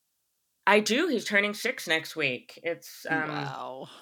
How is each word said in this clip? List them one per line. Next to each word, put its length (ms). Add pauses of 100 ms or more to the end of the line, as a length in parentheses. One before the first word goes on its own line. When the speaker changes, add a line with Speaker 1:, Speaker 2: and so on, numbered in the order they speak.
(680)
Speaker 1:
I 120
do. 280
He's 180
turning 280
six 340
next 280
week. 480
It's, 460
um, 200
Speaker 2:
Wow. 580 (140)